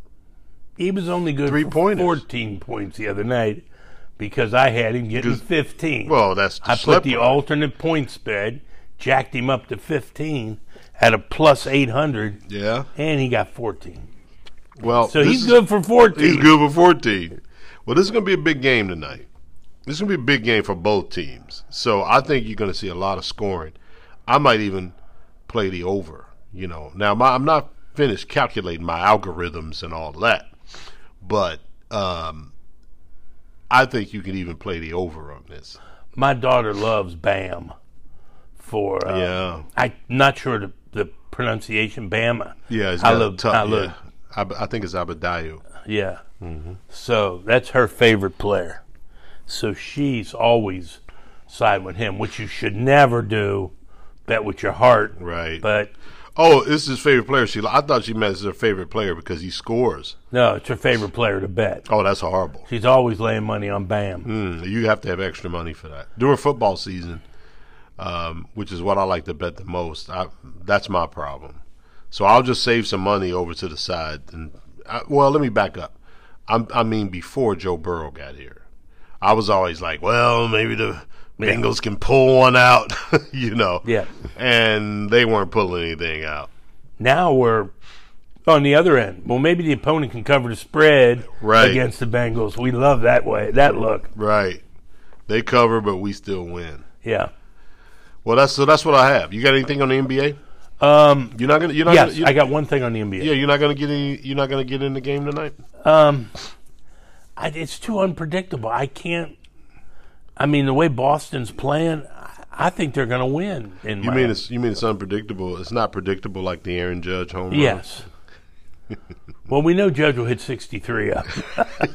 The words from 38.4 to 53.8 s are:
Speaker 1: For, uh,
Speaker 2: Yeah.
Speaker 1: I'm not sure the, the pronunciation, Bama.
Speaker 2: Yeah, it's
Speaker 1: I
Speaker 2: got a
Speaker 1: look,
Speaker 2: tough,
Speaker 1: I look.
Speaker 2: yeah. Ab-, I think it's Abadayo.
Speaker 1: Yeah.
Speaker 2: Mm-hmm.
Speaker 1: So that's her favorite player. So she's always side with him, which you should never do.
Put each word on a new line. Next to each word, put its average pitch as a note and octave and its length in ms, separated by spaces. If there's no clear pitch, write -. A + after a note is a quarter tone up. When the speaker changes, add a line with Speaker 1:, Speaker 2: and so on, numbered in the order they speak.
Speaker 1:
For, G2 360
uh, F#2+ 120
Speaker 2:
Yeah. F2+ 440
Speaker 1:
I'm B2+ 140
not C3+ 280
sure B2 200
the, G2 140
the G#2 120
pronunciation, A2 800
Bama. A2+ 440
Speaker 2:
Yeah, G#2 240
it's G2+ 100
Speaker 1:
I A#2 80
Speaker 2:
got A2+ 40
a A2+ 100
Speaker 1:
look, F#2+ 120
Speaker 2:
tough, A2 160
Speaker 1:
I G#2+ 100
look. G#2 260
Speaker 2:
yeah. - 520
Ab-, F#2+ 160
I G#2+ 80
think A2 200
it's E2+ 80
Abadayo. E2+ 680
Speaker 1:
Yeah. G2+ 340
Speaker 2:
Mm-hmm. E2 320
Speaker 1:
So G2 560
that's A#2+ 260
her B2 180
favorite G#2 480
player. G2 440
So - 280
she's C3 600
always A2 640
side G2+ 360
with F#2 140
him, G2+ 200
which A2 220
you G#2+ 80
should G2+ 280
never B2+ 460
do. G2+ 500